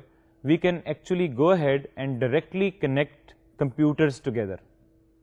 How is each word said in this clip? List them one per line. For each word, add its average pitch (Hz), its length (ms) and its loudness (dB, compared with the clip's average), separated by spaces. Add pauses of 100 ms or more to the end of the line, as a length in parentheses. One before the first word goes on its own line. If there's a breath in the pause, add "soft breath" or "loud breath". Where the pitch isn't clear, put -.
(440 soft breath)
we 147 180 4
can 175 160 0 (140)
actually 175 340 -2 (140)
go 156 140 6
ahead 139 300 2 (200)
and 131 180 -4
directly 160 460 0 (160)
connect 139 500 -4 (280)
computers 147 640 2
together۔ 107 320 -4 (680)